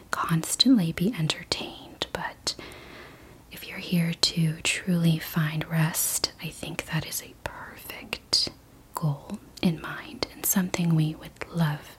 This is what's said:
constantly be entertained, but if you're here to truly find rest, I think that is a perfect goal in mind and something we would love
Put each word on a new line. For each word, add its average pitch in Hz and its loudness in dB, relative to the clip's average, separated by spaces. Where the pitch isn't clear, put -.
constantly 170 4
be 196 2
entertained, - -4
but - -4
if - -14
you're - -12
here 170 2
to 160 2
truly 165 4
find 156 0
rest, - 2
I 160 -6
think - -8
that 156 -2
is - -6
a - -18
perfect - -4
goal 151 -2
in 165 4
mind - -8
and - -10
something 180 2
we 156 4
would - -16
love 151 0